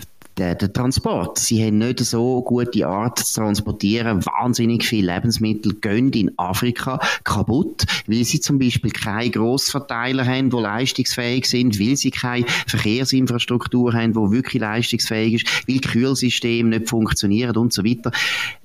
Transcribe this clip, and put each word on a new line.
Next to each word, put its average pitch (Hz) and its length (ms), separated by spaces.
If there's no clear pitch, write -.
der, 87 180
der 98 160
Transport. 131 680
Sie 110 220
haben 107 180
nicht 123 200
so 120 420
gute 120 460
Art 104 320
zu - 220
transportieren. 104 840
Wahnsinnig 117 600
viele 95 280
Lebensmittel 107 600
gehen 113 400
in 107 240
Afrika 120 640
kaputt, 107 580
weil 117 160
sie 151 160
zum 147 180
Beispiel 120 340
keine 113 380
Grossverteiler 123 960
haben, 131 240
die 120 60
leistungsfähig 120 960
sind, 123 320
weil 127 160
sie 131 140
keine 123 340
Verkehrsinfrastruktur 120 1300
haben, 113 200
die 107 180
wirklich 127 300
leistungsfähig 110 720
ist, - 340
weil 131 120
Kühlsysteme 120 880
nicht 113 180
funktionieren 110 720
und 117 160
so 98 100
weiter. 120 280